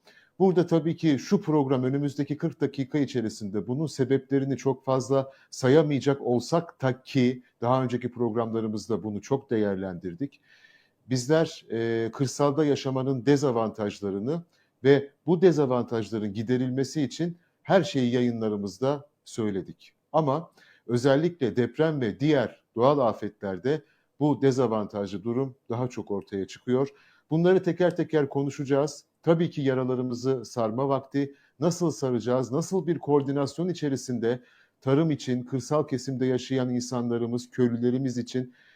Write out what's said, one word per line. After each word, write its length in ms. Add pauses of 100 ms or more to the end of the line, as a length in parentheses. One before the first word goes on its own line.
(380)
burada 280
tabii 300
ki 220
şu 220
program 440
önümüzdeki 520
kırk 240
dakika 380
içerisinde 680
bunun 200
sebeplerini 720
çok 280
fazla 480 (180)
sayamayacak 680
olsak 640
da 200
ki 400 (180)
daha 240
önceki 280
programlarımızda 880
bunu 200
çok 280
değerlendirdik. 880 (680)
Bizler, 640
e, 420
kırsalda 520
yaşamanın 600
dezavantajlarını 1160 (420)
ve 260 (160)
bu 140
dezavantajların 920
giderilmesi 680
için 360 (240)
her 200
şeyi 300
yayınlarımızda 960 (160)
söyledik. 680 (200)
Ama 380 (360)
özellikle 720
deprem 440
ve 200
diğer 420 (140)
doğal 220
afetlerde 840 (380)
bu 220
dezavantajlı 840
durum 320 (140)
daha 180
çok 220
ortaya 360
çıkıyor. 420 (420)
Bunları 320
teker 340
teker 320
konuşacağız. 760 (180)
Tabii 280
ki 100
yaralarımızı 840
sarma 440
vakti. 460 (260)
Nasıl 300
saracağız? 600
Nasıl 340
bir 120
koordinasyon 720
içerisinde 720 (380)
tarım 300
için, 340
kırsal 440
kesimde 380
yaşayan 420
insanlarımız, 800
köylülerimiz 680
için 360 (220)